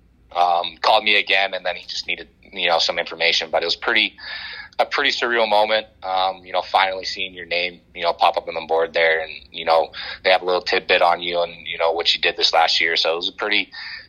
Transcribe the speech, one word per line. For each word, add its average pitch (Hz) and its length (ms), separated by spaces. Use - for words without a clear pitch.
um, 87 480
called 110 220
me 107 120
again, 95 400
and 90 100
then 90 120
he 90 100
just - 180
needed, 85 220
you 90 160
know, 85 120
some 87 200
information. 82 500
But 82 140
it - 20
was 85 120
pretty, 110 400
a - 80
pretty 139 260
surreal 117 360
moment, 107 400
um, 92 420
you 92 80
know, 90 120
finally 95 420
seeing 95 280
your 90 120
name, 87 340
you 90 60
know, 85 100
pop 85 240
up 85 140
on 85 40
the 82 140
board 82 240
there, 80 300
and, 78 100
you 82 120
know, 80 300
they 92 80
have 90 100
a 90 40
little 90 180
tidbit 90 380
on 85 200
you 87 220
and, 85 220
you 85 120
know, 82 160
what 82 200
you - 60
did 85 160
this - 160
last 82 300
year. 82 160
So 82 160
it - 20
was 87 140
a - 40
pretty, 104 380